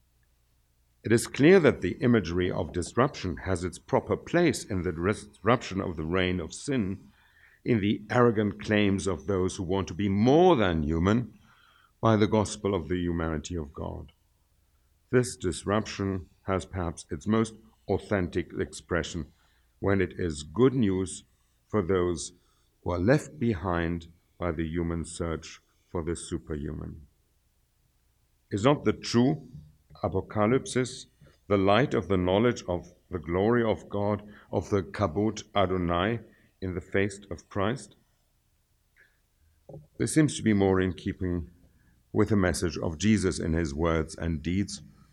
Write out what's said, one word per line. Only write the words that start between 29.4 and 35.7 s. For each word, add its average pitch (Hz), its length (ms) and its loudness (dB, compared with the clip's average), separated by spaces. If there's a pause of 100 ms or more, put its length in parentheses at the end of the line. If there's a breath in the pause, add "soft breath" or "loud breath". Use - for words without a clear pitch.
apocalypsis 107 1040 -2 (420 soft breath)
the 101 100 2
light 104 360 4
of 98 140 -2
the 98 100 0
knowledge 98 500 2
of 87 240 -6 (200)
the 90 80 -4
glory 98 440 0
of 104 260 -2
God, 101 340 -2 (280 loud breath)
of 101 200 -4
the 101 100 2
Kabod 101 640 -2 (100)
Adonai 92 680 0 (400 soft breath)